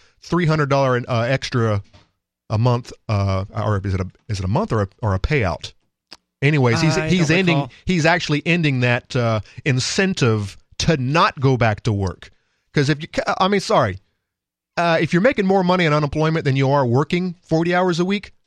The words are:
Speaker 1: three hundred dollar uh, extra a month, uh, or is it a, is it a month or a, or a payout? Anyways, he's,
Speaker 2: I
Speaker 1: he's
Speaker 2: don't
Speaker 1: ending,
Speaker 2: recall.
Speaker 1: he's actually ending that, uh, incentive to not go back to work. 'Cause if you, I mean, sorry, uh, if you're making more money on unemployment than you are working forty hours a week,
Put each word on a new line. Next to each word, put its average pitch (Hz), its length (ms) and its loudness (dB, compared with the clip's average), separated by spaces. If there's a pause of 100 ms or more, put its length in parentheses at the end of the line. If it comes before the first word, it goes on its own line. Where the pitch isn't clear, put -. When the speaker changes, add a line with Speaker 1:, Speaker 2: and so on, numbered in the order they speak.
(220)
Speaker 1:
three 170 240 0
hundred 151 240 0
dollar 135 380 2
uh, 117 140 0
extra 117 600 -2 (680)
a 110 80 -2
month, 120 340 0 (160)
uh, 98 360 0 (100)
or 107 300 -2
is 98 80 -2
it 95 80 -2
a, 92 60 -4 (220)
is 101 100 -6
it 95 60 -6
a 92 40 -4
month 165 240 -2
or 107 100 0
a, 95 60 -2 (140)
or 101 120 0
a 95 40 -2
payout? 107 540 -2 (680)
Anyways, 131 400 2
he's, 156 160 2
Speaker 2:
I - 120 -2
Speaker 1:
he's 175 200 2
Speaker 2:
don't 165 100 2
Speaker 1:
ending, 170 180 2
Speaker 2:
recall. 139 160 -4 (120)
Speaker 1:
he's 165 220 0
actually 160 400 0
ending 156 340 0
that, 123 360 -2
uh, 113 240 0 (260)
incentive 127 920 0 (220)
to 165 180 2
not 147 440 0
go 131 180 2
back 110 240 0
to 113 100 -2
work. 95 380 -6 (420)
'Cause 143 160 0
if 147 140 -2
you, 175 60 -12 (300)
I 190 100 2
mean, 202 120 0
sorry, 123 380 0 (800)
uh, 170 220 0
if 165 120 -2
you're 175 80 2
making 214 260 2
more 190 180 2
money 180 220 2
on 147 60 2
unemployment 151 540 0
than 131 100 2
you 135 140 2
are 139 160 2
working 165 560 0
forty 170 320 0
hours 180 260 0
a 180 40 2
week, 202 280 -4 (140)